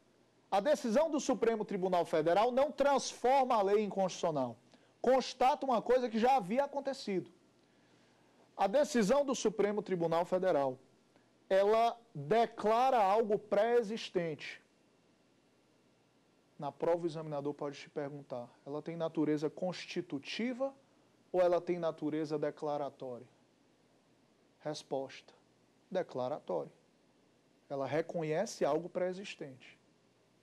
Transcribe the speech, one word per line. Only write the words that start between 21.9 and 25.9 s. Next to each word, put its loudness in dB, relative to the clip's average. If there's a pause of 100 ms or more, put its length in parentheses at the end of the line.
declaratória? -6 (1300)
Resposta, -10 (580)